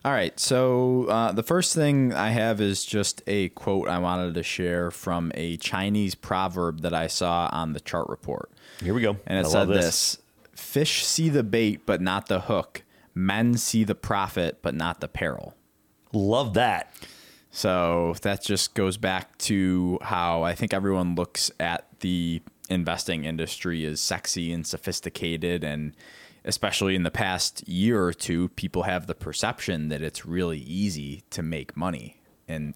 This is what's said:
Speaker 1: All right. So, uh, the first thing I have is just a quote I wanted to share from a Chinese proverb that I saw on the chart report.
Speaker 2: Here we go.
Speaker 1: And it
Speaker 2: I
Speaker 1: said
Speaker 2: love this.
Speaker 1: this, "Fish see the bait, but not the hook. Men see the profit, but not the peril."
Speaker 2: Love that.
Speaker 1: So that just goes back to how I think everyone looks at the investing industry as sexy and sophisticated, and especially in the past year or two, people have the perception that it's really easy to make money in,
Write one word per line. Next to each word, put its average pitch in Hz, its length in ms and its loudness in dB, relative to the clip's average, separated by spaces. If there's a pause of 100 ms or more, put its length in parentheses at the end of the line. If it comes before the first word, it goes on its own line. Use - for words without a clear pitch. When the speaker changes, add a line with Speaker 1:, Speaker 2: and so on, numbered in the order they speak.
Speaker 1:
All 139 80 2
right. 104 280 0
So, 127 640 4
uh, 113 260 2
the 98 120 0
first 175 320 2
thing 143 380 4
I 98 180 2
have 113 280 2
is 101 240 2
just - 420 0
a 98 240 2
quote - 380 0
I 87 120 0
wanted 90 340 0
to 82 100 -2
share 87 480 -2
from 87 440 -2
a 82 220 -4
Chinese 101 580 0
proverb 90 640 -2
that 85 120 -2
I 82 140 0
saw 85 460 0
on 78 200 -2
the 69 60 -8
chart - 300 -4
report. - 420 -8 (300)
Speaker 2:
Here 87 120 0
we 120 80 0
go. 104 160 2 (100)
Speaker 1:
And 95 120 0
it 87 60 2
Speaker 2:
I 78 40 2
Speaker 1:
said 101 100 4
Speaker 2:
love 98 100 4
this. 95 160 4
Speaker 1:
this, - 320 0 (440)
"Fish - 440 0
see 160 240 2
the 139 140 4
bait, 110 420 2
but 90 160 2
not 95 260 0
the 95 140 2
hook. - 420 -2 (300)
Men 104 420 2
see 113 280 2
the 104 120 0
profit, 92 640 -2
but 71 140 -2
not 82 240 -4
the - 80 -8
peril." 65 480 -6 (560)
Speaker 2:
Love 107 440 2
that. 107 360 2 (580)
Speaker 1:
So 85 720 2
that 101 220 -2
just - 300 0
goes 95 240 2
back 92 400 -2
to 92 640 2
how 85 420 0
I 87 120 0
think 110 180 -2
everyone 95 420 2
looks - 420 -2
at 85 300 -2 (140)
the 85 400 0 (280)
investing 85 540 -2
industry 82 640 -4
as 76 160 -4
sexy 85 500 -2
and 85 160 -4
sophisticated, 85 960 -4
and 76 320 -6 (480)
especially 98 520 0
in 92 80 2
the 82 80 0
past - 540 -2
year 98 380 4
or 87 80 2
two, 87 380 0
people 87 340 -2
have 90 240 -2
the - 80 -4
perception 82 720 -4
that 73 140 -4
it's 78 240 -8
really 85 340 -2
easy 76 720 -4
to - 120 -8
make 78 360 -6
money 78 420 -6 (300)
in, 76 260 -6